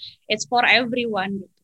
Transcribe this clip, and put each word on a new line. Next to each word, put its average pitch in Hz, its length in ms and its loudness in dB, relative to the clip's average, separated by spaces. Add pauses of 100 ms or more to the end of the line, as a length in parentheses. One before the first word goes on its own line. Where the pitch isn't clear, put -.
(260)
it's 214 180 -4
for 240 220 2
everyone 214 760 0
gitu. 185 100 -16 (140)